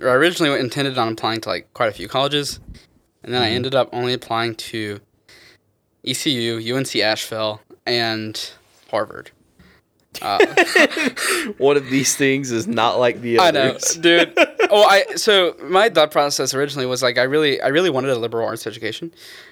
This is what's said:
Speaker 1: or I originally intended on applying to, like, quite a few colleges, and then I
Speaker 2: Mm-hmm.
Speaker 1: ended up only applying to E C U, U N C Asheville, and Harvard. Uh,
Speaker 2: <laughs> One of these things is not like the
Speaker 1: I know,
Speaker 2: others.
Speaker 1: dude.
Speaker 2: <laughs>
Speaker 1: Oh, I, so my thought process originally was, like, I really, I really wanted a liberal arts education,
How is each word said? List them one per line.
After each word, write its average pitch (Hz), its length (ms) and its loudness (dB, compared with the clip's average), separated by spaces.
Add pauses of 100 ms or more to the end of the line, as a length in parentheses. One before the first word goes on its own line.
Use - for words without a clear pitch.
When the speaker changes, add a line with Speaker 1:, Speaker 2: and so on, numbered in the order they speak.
Speaker 1:
or 127 80 0
I 123 60 4
originally 156 440 2
intended 135 380 -2
on 113 160 0
applying 110 300 -4
to, - 60 -10
like, 90 260 -6
quite 117 140 0
a 104 40 -4
few 92 160 -10
colleges, 139 500 -2 (640)
and 117 120 -8
then 123 80 0
I 113 60 2
Speaker 2:
Mm-hmm. 117 80 -2
Speaker 1:
ended 131 180 -4
up 123 180 2
only 123 220 -2
applying 117 400 -4
to 104 460 -8 (1040)
E 127 100 -4
C - 160 -4 (160)
U, 117 100 -2
U 113 200 -4
N 135 80 -2
C 113 180 -4
Asheville, 110 580 -2 (260)
and 113 640 -4 (400)
Harvard. - 420 -6 (880)
Uh, - 240 2 (600)
Speaker 2:
<laughs> 302 540 -4
One 143 180 4
of 135 120 -2
these 131 280 0
things 135 340 0
is 113 160 -2
not 113 320 0
like 123 220 2
the 117 180 0
Speaker 1:
I 113 140 6
know, 135 180 2
Speaker 2:
others. - 260 -4
Speaker 1:
dude. 170 460 4
Speaker 2:
<laughs> - 40 4 (260)
Speaker 1:
Oh, 208 120 8
I, 196 320 4
so 185 480 2
my 190 240 2
thought 151 240 2
process 143 420 0
originally 135 320 -2
was, 127 160 -2
like, 123 160 2
I 123 60 4
really, 143 360 2
I - 80 0
really 165 220 2
wanted 131 200 0
a 123 80 0
liberal 113 280 -2
arts 113 220 -6
education, 110 440 -8 (400)